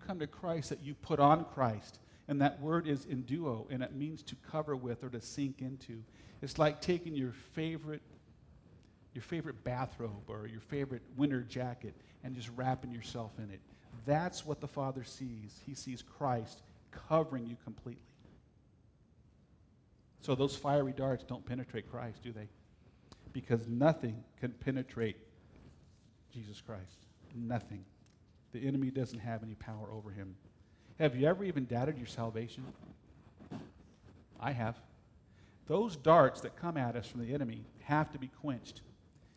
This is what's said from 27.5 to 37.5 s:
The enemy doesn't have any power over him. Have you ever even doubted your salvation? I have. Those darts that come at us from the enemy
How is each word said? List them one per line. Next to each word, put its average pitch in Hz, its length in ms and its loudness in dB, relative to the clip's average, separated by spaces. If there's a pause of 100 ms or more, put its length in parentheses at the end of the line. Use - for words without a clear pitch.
The 123 160 -2
enemy 135 220 2
doesn't 127 300 -2
have 110 240 -4
any 110 120 -8
power 107 360 -10
over 107 200 -10
him. 95 240 -10 (640)
Have 147 160 4
you 135 120 6
ever 190 160 4
even 147 220 0
doubted 131 320 0
your 120 100 -8
salvation? 113 580 -6 (1700)
I 117 120 -2
have. 117 260 -2 (920)
Those 190 280 2
darts 147 460 8
that 120 140 -8
come 170 220 -4
at 120 180 2
us 113 120 -4
from 120 140 -6
the 117 120 -2
enemy 113 300 -2 (200)